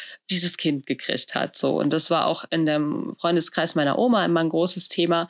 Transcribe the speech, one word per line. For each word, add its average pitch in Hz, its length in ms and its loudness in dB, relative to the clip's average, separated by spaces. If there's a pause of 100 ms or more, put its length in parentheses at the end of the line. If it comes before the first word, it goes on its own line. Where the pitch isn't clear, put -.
(300)
dieses 175 280 2
Kind 147 280 -2
gekriegt - 500 -2
hat, - 220 -4
so. 139 220 0
Und 190 120 0
das 160 180 2
war 165 180 0
auch 165 220 -4
in 165 160 -2
dem 151 540 -4
Freundeskreis 170 560 2
meiner 143 220 0
Oma 226 280 2
immer 170 140 2
ein 165 100 0
großes 170 400 2
Thema. 170 400 -2